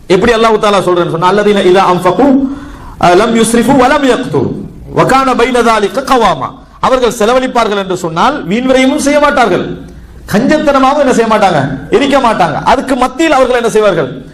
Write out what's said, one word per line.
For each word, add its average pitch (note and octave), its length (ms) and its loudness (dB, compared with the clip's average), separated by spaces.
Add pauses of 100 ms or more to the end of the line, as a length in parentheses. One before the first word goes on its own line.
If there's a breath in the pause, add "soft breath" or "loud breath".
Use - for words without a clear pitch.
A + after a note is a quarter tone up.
எப்படி G3 260 2
அல்லாஹ் A3+ 280 2
தஆலா G3+ 260 2
சொல்றேன்னு F3 220 0
சொன்னா, F3 220 0
"அல்லதீன G#3 400 2
இதா F#3+ 200 4
அன்ஃபகு, F3+ 360 0 (720 loud breath)
அ, F3 140 4
லம் A3+ 200 2
யுஸ்ரிஃபு A3+ 460 2
வ B3 60 4
லம் C#4+ 160 0
யக்துரு, D3 440 0 (500)
வ D#3+ 80 2
கான C4 280 2
பைன A#3+ 300 0
தாலிக G#3+ 380 0
கவாமா." F#3+ 540 -2 (240 loud breath)
அவர்கள் A#3+ 320 0
செலவழிப்பார்கள் A#3 680 0
என்று F#3 200 -4
சொன்னால் F#3 480 -2
வீண் A#3+ 240 -2
விரயமும் C4 360 2
செய்ய D4 140 2
மாட்டார்கள், G3 580 0 (540 loud breath)
கஞ்சத்தனமாகவும் C#4 680 2
என்ன C4 140 0
செய்ய A3 220 0
மாட்டாங்க, F#3+ 240 0 (340)
இருக்க C4+ 260 2
மாட்டாங்க. G3 440 0
அதுக்கு C4 320 0
மத்தியில் B3+ 360 0
அவர்கள் B3+ 240 2
என்ன A#3 140 0
செய்வார்கள்? F3+ 640 0